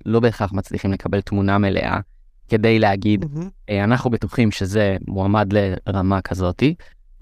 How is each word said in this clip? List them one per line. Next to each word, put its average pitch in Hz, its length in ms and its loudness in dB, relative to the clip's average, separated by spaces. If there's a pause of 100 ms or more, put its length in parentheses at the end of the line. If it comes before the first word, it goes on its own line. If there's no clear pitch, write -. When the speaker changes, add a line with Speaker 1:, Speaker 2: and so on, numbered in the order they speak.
Speaker 1:
לא 113 140 2
בהכרח 110 320 0
מצליחים 98 400 -4
לקבל 95 300 -2
תמונה 98 360 0
מלאה 98 420 0 (500)
כדי 113 300 4
להגיד, 104 540 2
Speaker 2:
מהמם. 170 160 -8 (200)
Speaker 1:
אה, 101 140 0
"אנחנו 123 260 0
בטוחים 110 420 0
שזה 98 460 0 (100)
מועמד 98 460 0
לרמה 95 680 0
כזאתי", 92 540 -2 (460)